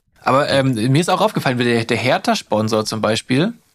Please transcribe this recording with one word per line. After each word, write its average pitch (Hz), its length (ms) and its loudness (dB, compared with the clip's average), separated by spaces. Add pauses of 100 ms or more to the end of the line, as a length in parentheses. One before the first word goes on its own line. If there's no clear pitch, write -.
(220)
Aber, 135 280 0
ähm, 135 240 0
mir 127 260 0
ist 180 100 0
auch 180 120 0
aufgefallen, 147 380 0
wie 123 40 0
der, 117 220 2
der 120 120 -2
Hertha-Sponsor 110 880 0
zum 110 160 -6
Beispiel, 127 520 0 (220)